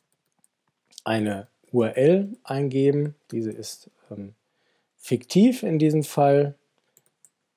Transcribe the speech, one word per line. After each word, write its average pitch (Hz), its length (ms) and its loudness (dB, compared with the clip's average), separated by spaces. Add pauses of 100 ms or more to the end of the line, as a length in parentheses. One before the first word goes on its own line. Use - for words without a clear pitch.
(1040)
eine 107 440 -4 (260)
U 123 100 2
R 110 140 -4
L 190 480 2
eingeben. 143 720 -2 (160)
Diese 113 200 -6
ist, - 400 -16 (200)
ähm, 104 240 -14 (640)
fiktiv 208 640 2
in 160 160 -2
diesem 156 260 2
Fall 143 520 2 (1000)